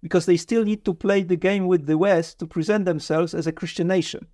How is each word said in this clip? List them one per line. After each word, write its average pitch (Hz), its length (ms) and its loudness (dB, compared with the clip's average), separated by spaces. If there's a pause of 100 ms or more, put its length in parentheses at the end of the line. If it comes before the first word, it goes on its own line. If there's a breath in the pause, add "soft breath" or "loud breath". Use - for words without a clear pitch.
because 170 240 0
they 175 120 4
still 226 260 0
need 214 220 -2
to 190 80 0
play 196 280 0
the 180 140 0
game 185 320 0
with 175 180 2
the 156 120 2
West 170 420 2
to 165 80 -8
present 185 380 -2
themselves 160 480 -2
as 165 120 -4
a 165 60 -2
Christian 170 380 -4
nation. 185 440 -2